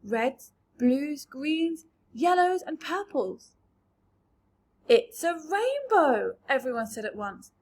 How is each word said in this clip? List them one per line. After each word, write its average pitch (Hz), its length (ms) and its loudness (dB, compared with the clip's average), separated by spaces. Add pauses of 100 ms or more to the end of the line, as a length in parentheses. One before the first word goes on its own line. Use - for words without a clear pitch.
Reds, 226 500 -4 (260)
blues, 277 460 0
greens, 320 600 -4 (260)
yellows, 359 500 2
and 320 180 -10
purples. 302 720 -6 (1400)
It's - 360 2
a 339 100 0
rainbow, 339 1000 2 (120)
everyone 254 380 -2
said 214 180 -10
at 214 120 -8
once. 196 340 -10 (120)